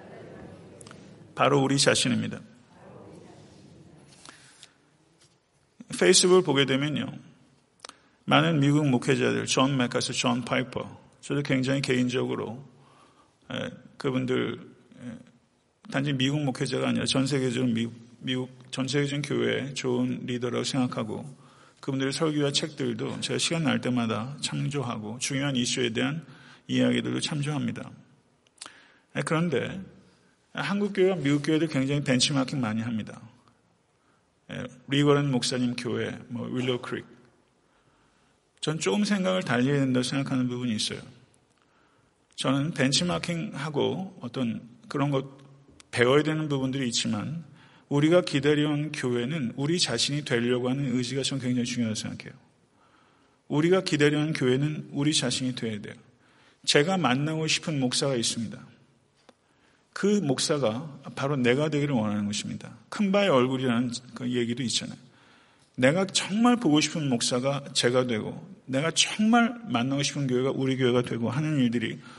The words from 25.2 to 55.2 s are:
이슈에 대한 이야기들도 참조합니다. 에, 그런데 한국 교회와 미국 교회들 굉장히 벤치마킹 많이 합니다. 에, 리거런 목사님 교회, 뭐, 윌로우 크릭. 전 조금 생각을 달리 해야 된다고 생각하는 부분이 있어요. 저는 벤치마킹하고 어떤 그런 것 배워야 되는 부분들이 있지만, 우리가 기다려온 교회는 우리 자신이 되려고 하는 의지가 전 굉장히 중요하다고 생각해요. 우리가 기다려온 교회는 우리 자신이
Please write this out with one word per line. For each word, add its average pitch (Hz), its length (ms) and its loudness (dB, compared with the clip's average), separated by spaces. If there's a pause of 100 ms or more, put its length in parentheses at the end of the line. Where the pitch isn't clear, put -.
이슈에 120 340 0
대한 131 340 -4 (420)
이야기들도 123 540 2
참조합니다. 139 680 -4 (1300)
에, - 60 -2
그런데 160 580 -2 (720)
한국 202 420 -2
교회와 190 220 4
미국 143 260 2
교회들 156 260 2
굉장히 143 340 0
벤치마킹 135 580 2
많이 110 220 -2
합니다. 110 380 -6 (1300)
에, 95 140 -10 (240)
리거런 143 420 4
목사님 123 460 0
교회, 110 420 -4 (100)
뭐, 120 200 -8
윌로우 127 320 -2
크릭. - 260 -8 (1500)
전 156 180 -2
조금 196 260 0
생각을 185 380 0
달리 123 280 2
해야 143 100 2
된다고 127 220 2
생각하는 135 460 -2
부분이 123 260 -2
있어요. - 260 -4 (1400)
저는 139 360 0
벤치마킹하고 156 1500 -2
어떤 117 420 -6 (260)
그런 143 220 -2
것 139 160 0 (640)
배워야 127 320 6
되는 156 260 -2
부분들이 131 400 -2
있지만, 117 560 -4 (440)
우리가 156 340 6
기다려온 147 720 2
교회는 123 640 -2
우리 147 220 0
자신이 143 460 -2
되려고 123 460 0
하는 131 260 -2
의지가 127 260 -2
전 139 160 -2
굉장히 123 280 -2
중요하다고 113 280 -2
생각해요. 101 380 -10 (1160)
우리가 170 340 4
기다려온 147 500 4
교회는 143 600 0
우리 143 200 2
자신이 127 420 0